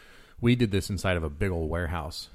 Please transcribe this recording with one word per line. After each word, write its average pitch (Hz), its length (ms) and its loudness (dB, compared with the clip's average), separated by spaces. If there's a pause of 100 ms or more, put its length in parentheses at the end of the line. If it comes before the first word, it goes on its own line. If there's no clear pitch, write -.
(420)
We 120 160 6
did 117 140 2
this 95 180 0
inside 95 260 0
of 82 80 0
a 78 60 -2
big 90 220 -2
old 82 180 -2
warehouse, 82 640 -4